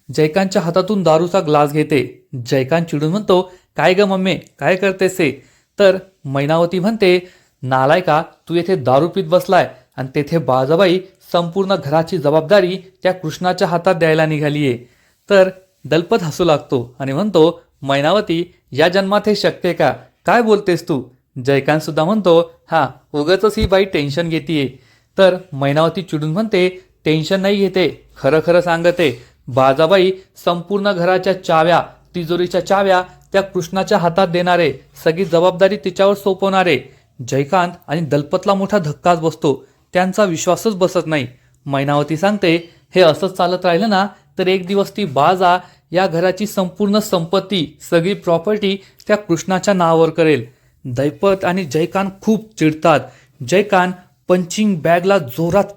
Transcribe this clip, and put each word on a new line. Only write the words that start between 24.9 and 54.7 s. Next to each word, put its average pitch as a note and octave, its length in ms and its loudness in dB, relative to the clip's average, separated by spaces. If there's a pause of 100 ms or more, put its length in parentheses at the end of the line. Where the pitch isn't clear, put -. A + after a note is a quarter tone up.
तर F#3 180 4 (160)
मैनावती D3+ 500 0
चिडून D#3 280 -6
म्हणते, F#3 540 -2 (200)
"टेन्शन D#3+ 360 0
नाही G3+ 160 0
घेते, F#3+ 480 -2 (140)
खरं D3 280 2
खरं E3+ 140 4
सांगते. E3+ 720 0 (160)
बाळजाबाई D#3+ 640 2 (320)
संपूर्ण G3 480 -2
घराच्या F#3 520 0
चाव्या, D#3+ 380 2 (320)
तिजोरीच्या F3 520 -4
चाव्या F#3+ 360 2 (300)
त्या G3 100 2
कृष्णाच्या F#3+ 560 -4
हातात F3 300 0
देणार F3 300 0
आहे, D#3 140 2 (320)
सगळी E3+ 200 0
जबाबदारी F3+ 520 2
तिच्यावर G3 380 0
सोपवणार F#3+ 520 0
आहे." D3+ 120 2 (500)
जयकांत F3 440 0 (160)
आणि D3 120 -4
दलपतला D3+ 540 -2
मोठा G3 240 -2
धक्काच E3 420 -2
बसतो, D#3 440 -2 (280)
त्यांचा F#3 320 0
विश्वासच F3+ 520 -2
बसत F3 300 0
नाही. D3+ 200 -4 (400)
मैनावती C#3+ 500 -2
सांगते, F3 540 -2 (240)
"हे F#3 60 4
असंच F3 320 2
चालत F3+ 340 -2
राहिलं F3+ 240 0
ना G3 160 0 (320)
तर F3+ 80 -2
एक F#3 200 0
दिवस G3 300 -2
ती G#3 80 -4
बाजा F3 540 2 (340)
या F3+ 140 0
घराची F3+ 400 -2
संपूर्ण G3+ 520 -2
संपत्ती, F#3+ 800 -2 (120)
सगळी F3 240 2
प्रॉपर्टी G3 600 -2 (300)
त्या G#3 100 2
कृष्णाच्या F#3 580 -2
नावावर E3 360 4
करेल." D#3 360 2 (380)
दैपत D3 600 -2
आणि F3+ 200 -2
जयकांत E3+ 460 -4 (120)
खूप - 360 -2
चिडतात. D#3 420 2 (480)
जयकांत F#3 440 0 (360)
पंचिंग F#3 480 0